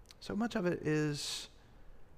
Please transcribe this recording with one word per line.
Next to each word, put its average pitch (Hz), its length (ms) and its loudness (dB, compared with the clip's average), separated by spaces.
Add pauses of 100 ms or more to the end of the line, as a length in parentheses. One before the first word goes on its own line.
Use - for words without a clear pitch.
(180)
So - 160 -4
much 220 220 2
of 180 100 2
it - 180 2
is 151 640 2 (680)